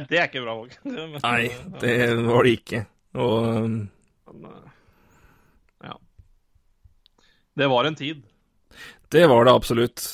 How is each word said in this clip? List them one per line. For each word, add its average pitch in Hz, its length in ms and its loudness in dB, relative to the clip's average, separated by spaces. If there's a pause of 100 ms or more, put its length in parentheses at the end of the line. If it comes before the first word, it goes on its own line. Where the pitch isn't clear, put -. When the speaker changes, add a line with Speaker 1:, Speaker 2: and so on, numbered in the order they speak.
Speaker 1:
det 156 80 0
er 170 80 0
ikke 135 160 -8
bra 113 160 -8
valg. 120 220 -16
<laughs> - 100 -14
Men, 160 320 -12
Speaker 2:
nei, 120 220 0
Speaker 1:
ja. 120 180 -8 (240)
Speaker 2:
det 120 100 0 (360)
var 127 180 4
det 113 80 2
ikke. - 240 -8 (320)
Og, 120 240 -2 (240)
um, 113 180 -4 (460)
Speaker 1:
Men, - 240 -20
eh, - 260 -20 (1160)
ja. - 40 -16 (1700)
Det 139 160 2
var 139 160 0
en 147 80 -16
tid. 147 240 -10 (880)
Speaker 2:
Det 165 160 8
var 120 160 6
det 123 80 8
absolutt. 117 600 0